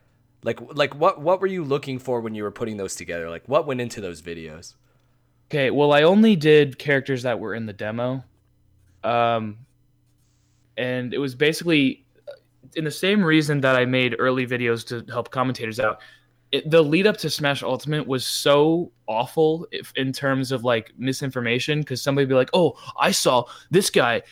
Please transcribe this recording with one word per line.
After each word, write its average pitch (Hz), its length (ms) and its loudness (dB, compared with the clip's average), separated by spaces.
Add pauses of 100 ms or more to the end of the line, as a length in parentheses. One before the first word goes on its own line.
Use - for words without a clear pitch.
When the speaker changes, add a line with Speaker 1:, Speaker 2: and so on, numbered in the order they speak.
(440)
Speaker 1:
like, 117 160 -4 (160)
like, 143 200 0
what, 160 260 0
what 180 180 0
were 190 80 0
you 185 160 -6
looking 135 360 -4
for 123 200 -4
when 110 160 -6
you 107 80 -6
were 101 80 -6
putting 110 240 -8
those 95 200 -8
together? 85 340 -8
Like, 85 180 -12
what 151 180 0
went 131 140 -4
into 117 220 -8
those 87 200 -10
videos? 82 520 -14 (760)
Speaker 2:
Okay, 135 220 0
well, 143 220 4
I 147 100 6
only 208 320 6
did 151 420 6
characters 135 460 -2
that 117 160 -2
were 101 160 -6
in 113 120 -8
the 104 60 -10
demo. 120 500 -6 (800)
Um, 113 560 0 (1160)
and 123 380 -4
it - 60 -4
was 135 160 -6
basically, 151 680 0 (220)
uh, - 60 -14 (420)
in 165 80 -6
the 151 80 -6
same 196 320 0
reason 156 380 2
that 131 160 4
I 123 80 2
made 127 340 0
early 127 260 0
videos 120 420 -2
to 117 240 -10
help 120 200 -6
commentators 120 480 -4
out. 107 220 -2 (500)
It, 143 200 -4
the 165 100 8
lead 160 240 2
up 214 120 2
to 156 120 -6
Smash 139 320 -2
Ultimate 131 460 -4
was 127 180 -4
so 151 640 2 (140)
awful 156 680 -2
if, - 240 -10
in 135 160 -2
terms 131 400 -4
of, 120 120 -4
like, 117 340 -2
misinformation, 127 840 -4
'cause 127 180 -8
somebody 139 240 2
would 131 40 0
be 131 60 2
like, 127 180 4
"Oh, 165 220 2 (240)
I 165 120 2
saw 127 320 2 (260)
this 196 220 2
guy, 120 400 2